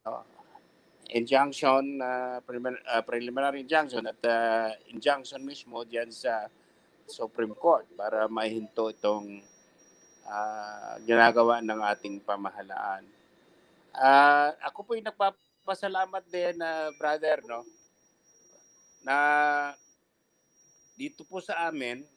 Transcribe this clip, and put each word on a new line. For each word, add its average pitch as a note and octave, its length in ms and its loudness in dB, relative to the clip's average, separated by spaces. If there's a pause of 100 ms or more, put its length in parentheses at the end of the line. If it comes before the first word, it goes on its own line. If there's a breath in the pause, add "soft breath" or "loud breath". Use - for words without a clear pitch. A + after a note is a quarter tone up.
No? A#2 240 -12 (880)
Injunction, C3+ 880 2
ah, B2+ 400 -4
prelimin-, B2 480 -6
ah, A#2 160 0
preliminary B2+ 580 -4
injunction B2+ 460 0
at, - 160 -10
ah, A2+ 480 2 (160)
injunction C3+ 560 -2
mismo A#2+ 400 -12
dyan A#2 240 -6
sa A2+ 400 -4 (560 soft breath)
Supreme A2+ 480 -6
Court D#3+ 420 2
para A2 320 -2
mahinto A2 640 -4
itong, G#2 480 -4 (880)
ah, G#2+ 800 -8
ginagawa A#2 560 6
ng A2 180 -4 (140)
ating G2+ 300 -10
pamahalaan. G2 840 -6 (880)
Ah, C#3+ 640 6 (100)
ako G3+ 220 -10
po'y A3+ 160 -4
nagpapasalamat F#3+ 1200 -4
din, F3 380 -4
ah, D#3+ 340 -4
brother, D#3 480 0
no, A#2 160 -8 (1400)
na C3+ 120 0 (1800)
dito C3+ 320 -12
po F#3 160 -12
sa E3 240 -4
amin C3 320 -6 (160)